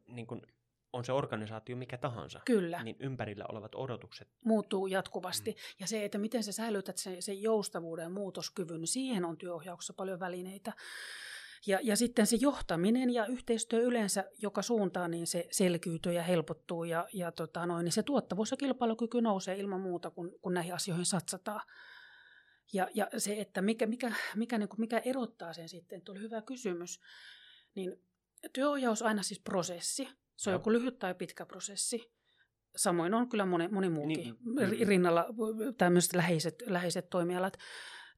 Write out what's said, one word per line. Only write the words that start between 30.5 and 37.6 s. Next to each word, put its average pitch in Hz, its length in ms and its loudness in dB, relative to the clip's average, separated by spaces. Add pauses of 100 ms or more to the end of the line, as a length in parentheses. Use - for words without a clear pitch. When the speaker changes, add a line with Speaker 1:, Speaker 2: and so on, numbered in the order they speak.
Speaker 2:
on - 20 4
Speaker 1:
Joo. 180 80 2
Speaker 2:
joku 214 120 2
lyhyt 247 260 2
tai 180 160 -2
pitkä 180 320 -8
prosessi. 202 640 -6 (640)
Samoin 175 380 4
on 240 140 4
kyllä 202 180 2
moni, 175 220 4
moni 190 220 2
muukin 151 280 0
Speaker 1:
Niin, 117 160 -6 (360)
Speaker 2:
ri-, 226 140 0
Speaker 1:
mm. 196 40 4
Speaker 2:
rinnalla, 175 380 8 (520)
tämmöiset 175 360 8
läheiset, 170 520 2
läheiset 180 440 0
toimialat. 180 460 0 (600)